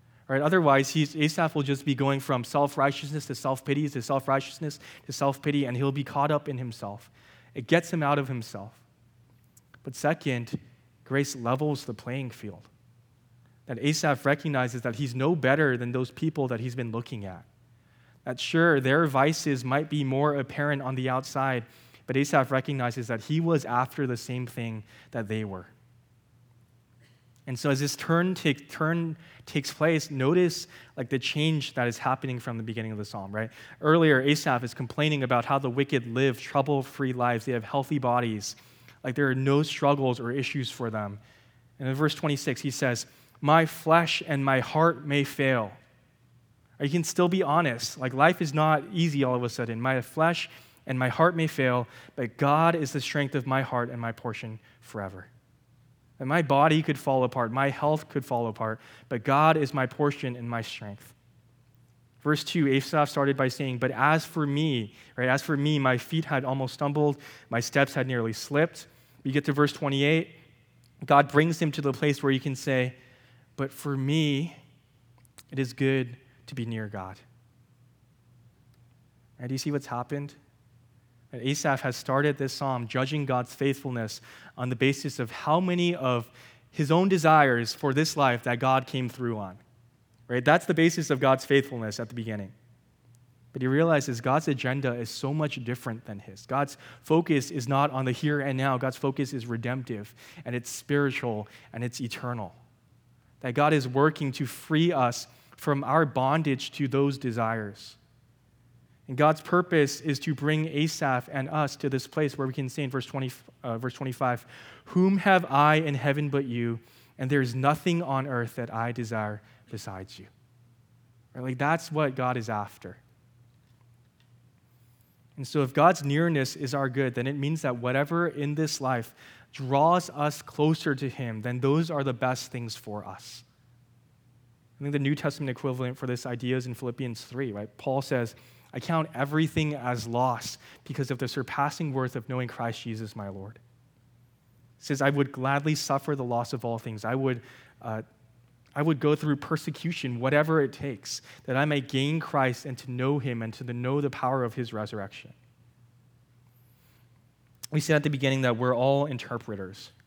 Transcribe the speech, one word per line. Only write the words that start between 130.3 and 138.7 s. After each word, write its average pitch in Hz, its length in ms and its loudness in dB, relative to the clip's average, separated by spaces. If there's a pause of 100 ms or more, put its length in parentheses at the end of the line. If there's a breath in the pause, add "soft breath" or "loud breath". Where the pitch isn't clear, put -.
closer 156 540 0
to 131 160 -6
him, 113 320 -8
then 123 160 -4
those 151 320 2
are 143 140 -2
the 135 80 -2
best 127 400 -4
things 117 240 -8
for 104 280 -10
us. - 380 -16 (1400)
I 143 60 -10
think 143 80 -2
the 143 80 2
New 143 160 2
Testament 143 340 -4
equivalent 127 480 -4
for 135 80 -6
this 123 200 -4
idea 123 300 -2
is 127 100 -4
in 123 80 -8
Philippians 123 500 -8
three, 127 260 -8
right? 101 260 -10
Paul 135 260 -2
says, 120 340 -2 (360 loud breath)